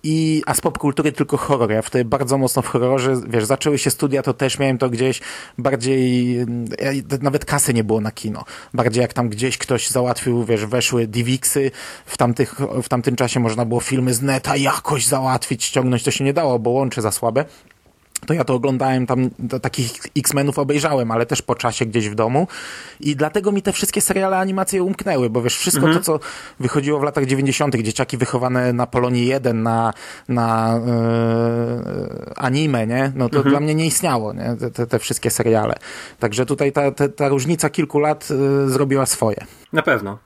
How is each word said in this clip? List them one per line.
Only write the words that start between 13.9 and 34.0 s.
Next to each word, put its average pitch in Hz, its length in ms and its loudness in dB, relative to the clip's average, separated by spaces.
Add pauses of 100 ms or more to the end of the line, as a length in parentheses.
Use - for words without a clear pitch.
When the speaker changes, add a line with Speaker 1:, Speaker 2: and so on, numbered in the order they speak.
Speaker 1:
z 117 80 -2
neta 139 340 0
jakoś 139 460 0
załatwić, 131 600 0
ściągnąć, 127 400 0
to 139 80 0
się - 120 -2
nie 139 100 2
dało, 139 260 2
bo 113 100 0
łącze 127 320 0
za 107 100 0
słabe. 123 340 0 (800)
To 151 80 0
ja 160 100 2
to 127 100 0
oglądałem 131 540 0
tam, 127 220 2 (200)
to, 131 100 -4
takich 123 320 -2 (260)
X-Menów 143 420 0
obejrzałem, 139 520 0
ale 117 140 2
też - 160 -2
po - 140 0
czasie 120 300 0
gdzieś 107 240 0
w 104 60 -6
domu. 123 320 2 (520)
I 147 160 -2
dlatego 180 360 0
mi 196 100 0
te 196 120 -2
wszystkie - 280 -2
seriale, 190 360 0
animacje 190 460 0
umknęły, 165 460 0
bo 120 120 0
wiesz, 117 160 0
wszystko 147 280 0
Speaker 2:
Mhm. 160 120 6
Speaker 1:
to, - 80 -2
co 156 140 0 (400)
wychodziło 143 400 0
w 135 40 0
latach 143 220 0
dziewięćdziesiątych, 135 580 0
dzieciaki 120 340 -2
wychowane 123 560 0
na 120 140 0
Polonii 123 380 2
jeden, 123 380 0
na, 113 300 2 (340)
na, 117 600 2
e, 117 1500 0
anime, 131 520 0
nie? 131 280 0
No 127 140 0
to 143 80 2
Speaker 2:
Mhm. 135 160 6
Speaker 1:
dla 143 60 4
mnie 151 160 0
nie 160 100 2
istniało, 135 480 0